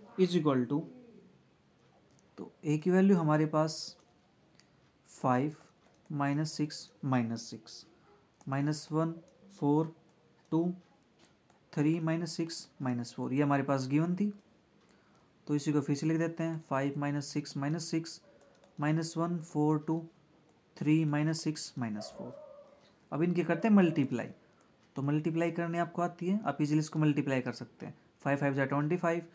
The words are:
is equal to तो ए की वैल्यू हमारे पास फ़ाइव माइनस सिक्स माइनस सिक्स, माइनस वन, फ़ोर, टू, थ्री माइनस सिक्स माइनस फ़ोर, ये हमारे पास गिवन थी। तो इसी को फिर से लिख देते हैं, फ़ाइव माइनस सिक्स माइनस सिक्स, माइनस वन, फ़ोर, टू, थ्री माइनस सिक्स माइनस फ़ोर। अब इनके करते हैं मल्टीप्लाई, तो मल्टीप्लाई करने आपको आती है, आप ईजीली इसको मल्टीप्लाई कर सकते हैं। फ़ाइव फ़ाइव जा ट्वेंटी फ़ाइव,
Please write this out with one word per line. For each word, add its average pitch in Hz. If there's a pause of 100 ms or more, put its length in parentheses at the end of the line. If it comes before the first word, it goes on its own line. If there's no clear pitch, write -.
(200)
is 175
equal 139
to 143 (1600)
तो - (140)
ए 151
की 180
वैल्यू 190
हमारे 156
पास 156 (1120)
फ़ाइव 135 (560)
माइनस 147
सिक्स - (140)
माइनस 117
सिक्स, - (600)
माइनस 143
वन, 165 (460)
फ़ोर, 151 (560)
टू, 160 (1120)
थ्री 156
माइनस 160
सिक्स 165 (140)
माइनस 120
फ़ोर, 127
ये 135
हमारे 139
पास 135
गिवन 160
थी। 202 (1160)
तो 147
इसी 147
को 147
फिर 143
से 156
लिख 160
देते 165
हैं, 165
फ़ाइव 139
माइनस 143
सिक्स 147
माइनस 151
सिक्स, 165 (600)
माइनस 156
वन, 170
फ़ोर, 151
टू, 165 (760)
थ्री 156
माइनस 151
सिक्स -
माइनस 107
फ़ोर। 123 (800)
अब 143
इनके 175
करते 170
हैं 208
मल्टीप्लाई, 143 (680)
तो 135
मल्टीप्लाई 156
करने 170
आपको 170
आती 175
है, 208
आप 143
ईजीली 151
इसको 156
मल्टीप्लाई 143
कर 123
सकते -
हैं। - (280)
फ़ाइव 143
फ़ाइव 139
जा 139
ट्वेंटी 147
फ़ाइव, 170